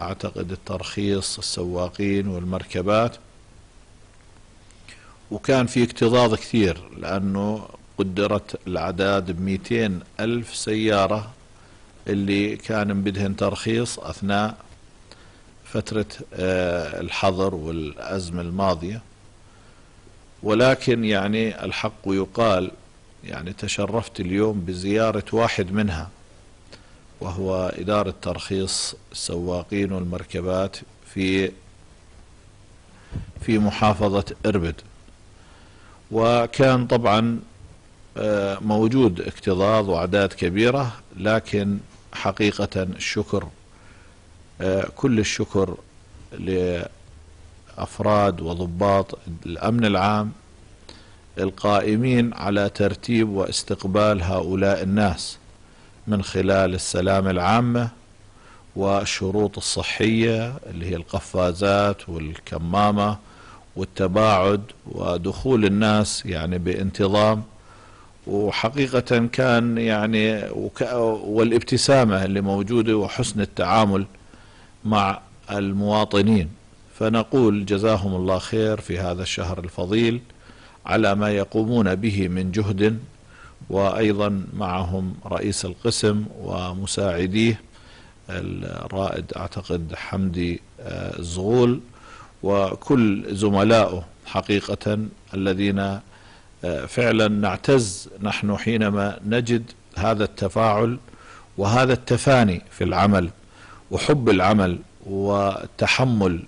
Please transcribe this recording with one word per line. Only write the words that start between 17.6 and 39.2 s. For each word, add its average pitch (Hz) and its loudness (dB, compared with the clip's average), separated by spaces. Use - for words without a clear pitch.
الماضية. 92 -2
ولكن 117 2
يعني 104 0
الحق - -6
يقال، 95 2
يعني 85 -10
تشرفت 101 -4
اليوم 101 0
بزيارة 101 -2
واحد 110 0
منها، 95 -2
وهو 92 -4
إدارة 95 0
ترخيص 95 -4
السواقين 90 -4
والمركبات 92 -4
في، 95 0
في 110 2
محافظة 101 2
إربد. 85 0
وكان 120 4
طبعًا، 117 2
آه، 101 0
موجود 110 2